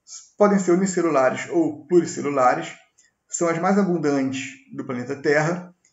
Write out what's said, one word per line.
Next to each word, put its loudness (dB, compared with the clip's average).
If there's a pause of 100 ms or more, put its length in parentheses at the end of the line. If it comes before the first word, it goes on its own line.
(360)
podem 4
ser 0
unicelulares 0
ou -2
pluricelulares, 0 (560)
são -2
as -2
mais 2
abundantes 0 (320)
do -10
planeta -8
Terra, -2 (180)